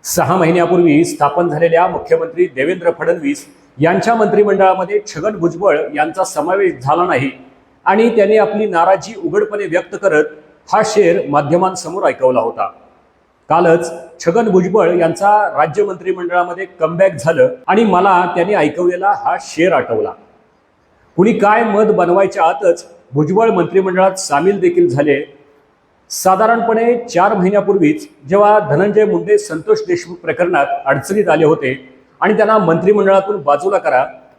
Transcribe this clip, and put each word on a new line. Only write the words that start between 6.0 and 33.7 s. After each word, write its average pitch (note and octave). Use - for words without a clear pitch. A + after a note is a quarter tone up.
समावेश F3
झाला D#3
नाही C#3
आणि A3
त्यांनी G#3+
आपली G#3
नाराजी F#3
उघडपणे G3+
व्यक्त F3
करत D#3
हा G#3
शेर F#3+
माध्यमांसमोर F3
ऐकवला B2+
होता. A2+
कालच E3+
छगन G#3+
भुजबळ F#3
यांचा F#3+
राज्य D#3+
मंत्रिमंडळामध्ये F3+
कमबॅक E3+
झालं C3
आणि G#3
मला F3+
त्यांनी F3+
ऐकवलेला F3
हा F3+
शेर E3+
आठवला. A#2
कुणी G#3
काय G#3+
मत G#3
बनवायच्या F#3
आतच F3
भुजबळ F3+
मंत्रिमंडळात F#3
सामील F3+
देखील F3
झाले. C#3+
साधारणपणे A3+
चार G3
महिन्यापूर्वीच F#3
जेव्हा G#3
धनंजय G3
मुंडे F#3+
संतोष G#3
देशमुख F3
प्रकरणात E3
अडचणीत F3
आले D#3+
होते C#3+
आणि F#3+
त्यांना A3
मंत्रिमंडळातून G3
बाजूला D#3+